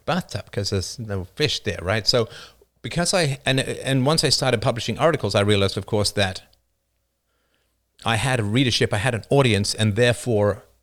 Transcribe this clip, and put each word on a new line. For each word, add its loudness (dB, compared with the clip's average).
bathtub -6
'cause -4
there's -4
no -6
fish -4
there, -6
right? -2
So 2
because -2
I, 0
and, 2
and -2
once 2
I 2
started 0
publishing -2
articles, 0
I 4
realized, 2
of -6
course, 0
that -2
I 0
had 0
a 0
readership, 2
I 0
had 0
an -6
audience, 4
and 2
therefore 2